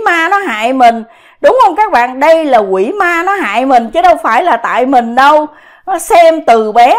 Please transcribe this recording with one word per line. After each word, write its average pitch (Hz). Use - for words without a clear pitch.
ma 339
nó 403
hại 240
mình. 233
Đúng 339
không 349
các 427
bạn? 254
Đây 320
là 254
quỷ 196
ma 349
nó 381
hại 247
mình 240
chứ 330
đâu 349
phải 247
là 320
tại 208
mình 240
đâu. 302
Nó 370
xem 330
từ 220
bé 240